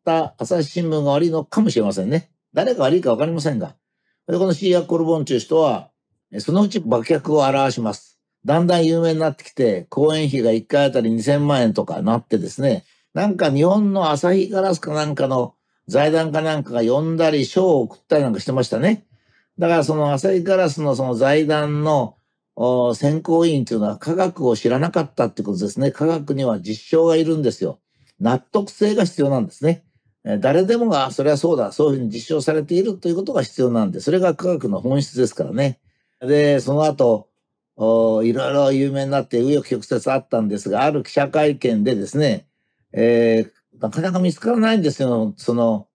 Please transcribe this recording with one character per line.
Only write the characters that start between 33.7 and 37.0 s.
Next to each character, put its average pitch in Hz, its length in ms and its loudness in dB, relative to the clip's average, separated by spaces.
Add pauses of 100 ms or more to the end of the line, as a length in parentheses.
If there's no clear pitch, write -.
な 113 140 0
ん 92 60 -4
で、 90 80 -8
そ 143 120 -2
れ 180 80 2
が 175 160 0
科 180 140 -4
学 135 200 -2
の 95 120 -4
本 135 200 0
質 - 160 -8
で 123 100 2
す - 80 -8
か - 80 -4
ら 71 80 -6
ね。 127 280 -2 (420)
で、 143 380 2
そ 131 140 -4
の 151 100 2
後、 127 440 2 (480)